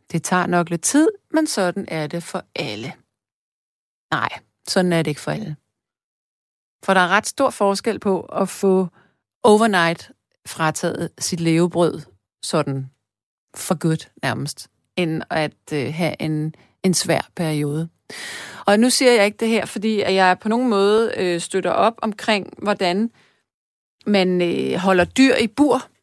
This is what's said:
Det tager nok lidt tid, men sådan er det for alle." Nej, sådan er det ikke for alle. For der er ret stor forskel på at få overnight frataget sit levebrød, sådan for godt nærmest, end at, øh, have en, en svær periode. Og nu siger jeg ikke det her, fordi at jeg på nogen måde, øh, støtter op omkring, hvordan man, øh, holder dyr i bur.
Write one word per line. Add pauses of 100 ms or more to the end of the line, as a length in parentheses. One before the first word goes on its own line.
(120)
Det
tager
nok
lidt
tid, (220)
men
sådan
er
det
for (120)
alle." (1160)
Nej, (400)
sådan
er
det
ikke
for
alle. (1300)
For
der
er
ret
stor
forskel
på
at
få (540)
overnight (360)
frataget (100)
sit
levebrød, (420)
sådan (640)
for
godt (140)
nærmest, (260)
end
at, (200)
øh,
have
en, (280)
en
svær
periode. (800)
Og
nu
siger
jeg
ikke
det
her,
fordi
at
jeg
på
nogen
måde,
øh,
støtter
op
omkring,
hvordan (960)
man,
øh,
holder
dyr
i
bur. (220)